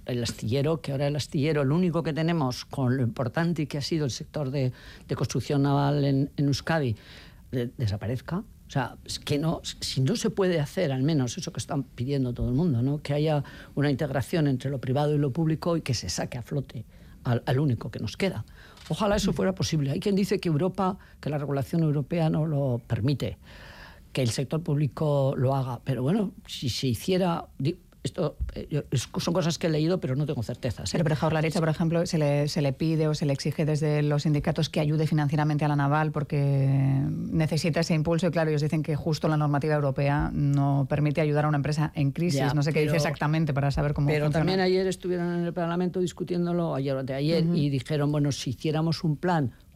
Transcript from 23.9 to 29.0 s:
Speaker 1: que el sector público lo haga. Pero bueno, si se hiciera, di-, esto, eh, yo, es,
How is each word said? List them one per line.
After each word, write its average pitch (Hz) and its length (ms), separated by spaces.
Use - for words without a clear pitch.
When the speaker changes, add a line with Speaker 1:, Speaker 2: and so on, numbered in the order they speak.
Speaker 1:
que 139 100
el 120 100
sector 156 300
público 143 760
lo 131 180
haga. 131 300
Pero 123 180
bueno, 190 300
si - 240
se - 180
hiciera, 180 580
di-, 147 220
esto, - 340
eh, - 160
yo, 147 180
es, - 200